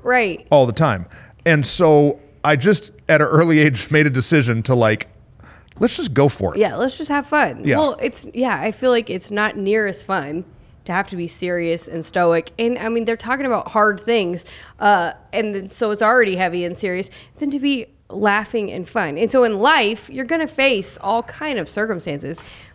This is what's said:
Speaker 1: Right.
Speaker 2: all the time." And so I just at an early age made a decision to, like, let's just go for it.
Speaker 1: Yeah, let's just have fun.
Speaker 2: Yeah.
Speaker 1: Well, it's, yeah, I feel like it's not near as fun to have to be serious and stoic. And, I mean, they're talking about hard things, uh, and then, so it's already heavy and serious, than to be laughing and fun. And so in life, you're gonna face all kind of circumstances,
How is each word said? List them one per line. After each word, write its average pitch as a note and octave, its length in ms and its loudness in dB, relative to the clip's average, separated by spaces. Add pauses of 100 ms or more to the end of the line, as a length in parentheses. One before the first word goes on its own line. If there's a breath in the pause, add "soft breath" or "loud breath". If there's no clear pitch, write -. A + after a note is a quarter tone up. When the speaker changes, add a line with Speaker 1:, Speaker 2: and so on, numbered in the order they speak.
Speaker 1:
Right. A#3+ 460 0
Speaker 2:
all C#3+ 160 6
the A#2+ 80 0
time." G#2 320 0 (400 loud breath)
And D3+ 220 2
so D3 540 4 (220)
I D3+ 140 2
just E3+ 340 2 (160)
at D#3 140 4
an D3+ 60 4
early D#3+ 320 4
age D3 320 2
made D3+ 160 4
a D3 40 2
decision B2 520 2
to, C3 120 0
like, A2 340 2 (760 soft breath)
let's A#3 140 0
just A3+ 180 -4
go C#3 140 4
for F#2+ 260 -4
it. - 60 -2
Speaker 1:
Yeah, F3 160 0
let's B3+ 200 -2
just D4+ 140 -10
have C#4+ 160 -2
fun. G#3 380 -2
Speaker 2:
Yeah. C#3 120 2
Speaker 1:
Well, D4 240 0
it's, - 320 -6
yeah, A#3 280 -2
I G3 120 -4
feel B3+ 180 -2
like A#3+ 200 0
it's F3+ 200 -10
not G#3 260 -2
near G#3 300 0
as F#3+ 160 -8
fun E3 420 -6 (400 soft breath)
to - 80 -8
have F#3+ 160 -2
to F#3+ 80 -12
be E3+ 100 -6
serious E3+ 600 -4
and E3 160 -10
stoic. E3+ 540 0
And, A#3 200 -2
I A3 100 -6
mean, A#3 160 -2
they're A3+ 120 -2
talking C4 300 -4
about A3+ 220 -2
hard G#3+ 320 0
things, F#3+ 440 -2 (340 loud breath)
uh, F#3 340 2 (200)
and G#3+ 220 -4
then, F#3+ 160 -10
so A3 200 -4
it's G#3 120 -4
already A3 340 4
heavy F3+ 280 -2
and F3 140 -6
serious, F#3+ 320 -6 (280 loud breath)
than D4 120 -4
to C#4 80 -4
be C4 280 -2 (220)
laughing G#3 600 -2
and D#3+ 180 -10
fun. D#3+ 300 -4
And G#3+ 120 0
so B3+ 140 4
in A3 140 0
life, A3+ 500 0
you're C4 160 -10
gonna D#4+ 220 -2
face C4+ 540 -2
all A3 240 -2
kind D4 340 -8
of D#3+ 100 -6
circumstances, E3+ 720 -6 (340 loud breath)